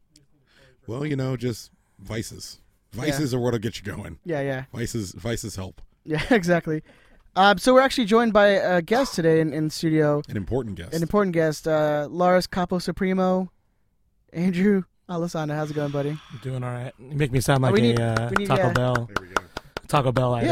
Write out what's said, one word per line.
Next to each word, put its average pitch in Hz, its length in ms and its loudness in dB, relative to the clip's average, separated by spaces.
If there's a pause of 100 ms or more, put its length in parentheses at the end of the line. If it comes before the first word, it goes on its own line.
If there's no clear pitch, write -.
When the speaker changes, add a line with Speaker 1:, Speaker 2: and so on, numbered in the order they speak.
(840)
Speaker 1:
Well, 131 200 -6
you 151 100 -2
know, 131 220 -2
just 117 340 -6 (280)
vices. 110 600 -10 (340)
Speaker 2:
Yeah. 104 120 -8
Speaker 1:
Vices 143 280 0
are 127 60 0
what'll 120 200 0
get 104 200 -6
you - 60 -16
going. 92 400 -10
Speaker 2:
Yeah, 160 160 -4
yeah. 135 320 -6
Speaker 1:
Vices, 113 400 -6
vices 113 420 -6
help. 95 260 -12 (220)
Speaker 2:
Yeah, 151 240 -4
<laughs> - 40 -6
exactly. 170 520 2 (520)
Um, 196 220 6
so 254 160 4
we're 254 80 10
actually 262 240 0
joined 220 280 4
by 202 160 6
a 180 320 2
guest 233 340 0
today 160 240 4
in, 160 140 0
in 156 180 -2
studio. 151 580 0
Speaker 1:
An 113 80 -6
important 104 380 -4
guest. 85 180 -12
Speaker 2:
An 165 80 -4
important 190 320 0
guest, 160 340 0
uh, 151 440 0
Lars 180 340 4
Capo 175 320 -4
Supremo, 185 720 0 (800)
Andrew 185 520 2 (260)
Alessandro. 165 460 -4
How's 151 160 -4
it - 40 -10
going, 147 160 -2
buddy? 147 260 -4 (260)
Speaker 3:
Doing 127 200 -6
all 123 80 -6
right. 123 280 -8
You 131 180 -12
make 143 140 0
me 131 80 2
sound 135 240 2
Speaker 2:
Oh, 127 40 4
Speaker 3:
like 117 80 4
Speaker 2:
we 110 60 4
need, 117 180 4
Speaker 3:
a, 117 40 2 (200)
uh, 117 80 -4
Speaker 2:
we - 120 -4
need, 101 40 -2
Speaker 3:
Taco - 200 2
Speaker 2:
yeah. - 60 2
Speaker 3:
Bell. 127 200 2 (220)
Speaker 1:
There 90 120 -6
we 87 60 -20
go. 92 80 -2 (460)
Speaker 3:
Taco 131 240 2
Bell 123 260 2
Speaker 2:
Yeah, - 140 0